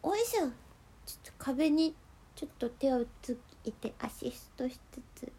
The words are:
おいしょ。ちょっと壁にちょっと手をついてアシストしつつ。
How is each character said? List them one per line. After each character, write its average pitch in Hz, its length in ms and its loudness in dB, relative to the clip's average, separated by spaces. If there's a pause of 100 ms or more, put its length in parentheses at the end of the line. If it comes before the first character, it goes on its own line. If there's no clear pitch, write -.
お 339 120 2
い 427 60 2
し 466 160 2
ょ。 403 40 4
ち - 20 4
ょ 294 60 2
っ 240 40 -4 (720)
と - 140 -18
壁 277 320 2
に 311 240 4 (400)
ち - 100 -8
ょ - 20 -10
っ - 120 -14
と 240 100 -2
手 262 240 2
を 240 140 2 (160)
つ 240 160 -4 (260)
い 220 80 -6
て - 260 -8
ア 226 120 -6
シ - 200 -6
ス - 260 -16
ト 254 120 -2
し 254 100 -8 (140)
つ 254 80 -14 (140)
つ。 - 240 -12